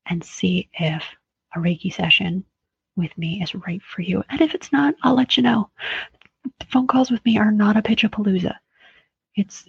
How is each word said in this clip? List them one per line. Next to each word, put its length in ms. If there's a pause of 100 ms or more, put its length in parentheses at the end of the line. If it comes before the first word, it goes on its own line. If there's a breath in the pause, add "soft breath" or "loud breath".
and 180
see 500
if 300 (520)
a 40
Reiki 340
session 500 (520)
with 220
me 240
is 140
right 260
for 200
you. 280
And 120
if 120
it's 180
not, 320
I'll 120
let 220
you 60
know. 260 (1000 loud breath)
Phone 180
calls 220
with 160
me 120
are 140
not 260
a 40
pitchapalooza. 760 (800 soft breath)
It's 340